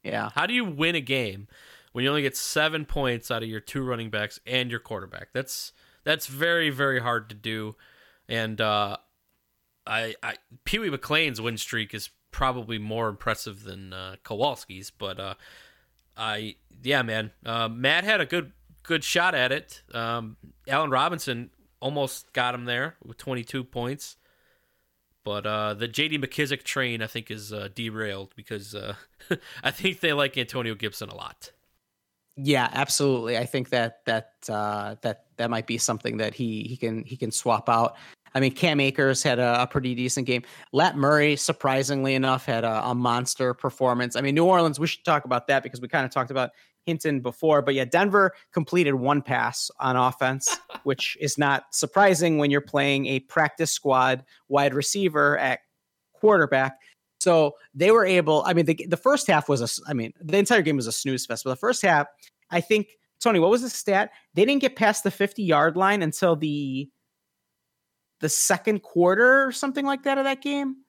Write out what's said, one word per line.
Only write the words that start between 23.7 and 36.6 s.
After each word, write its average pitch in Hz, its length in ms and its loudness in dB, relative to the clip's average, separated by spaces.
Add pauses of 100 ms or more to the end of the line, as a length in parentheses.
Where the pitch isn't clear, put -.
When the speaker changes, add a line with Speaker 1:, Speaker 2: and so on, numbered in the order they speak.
Speaker 2:
But, 104 200 -6
uh, 107 300 -4
the 113 140 -6
J 143 180 -2
D 151 120 -4
McKissic 135 440 -4
train, 120 400 -4
I 107 60 -6
think, 113 240 -12
is, 107 200 -14
uh, 101 220 -10
derailed 107 640 -8
because, 104 400 -14
uh, 101 180 -10 (340)
<laughs> 180 60 0 (300)
I 139 80 -2
think - 260 -4
they 160 140 0
like 139 260 -2
Antonio 117 380 -6
Gibson 104 320 -8
a 98 80 -16
lot. - 340 -16 (840)
Speaker 1:
Yeah, 135 360 2
absolutely. 127 640 0
I 120 80 -2
think 127 260 -4
that, 117 340 -2
that, 113 300 -4 (140)
uh, 104 540 -4
that, - 220 -6 (140)
that 117 120 -2
might 113 160 -4
be 113 120 -4
something 113 400 -4
that 107 140 -2
he, 113 300 -6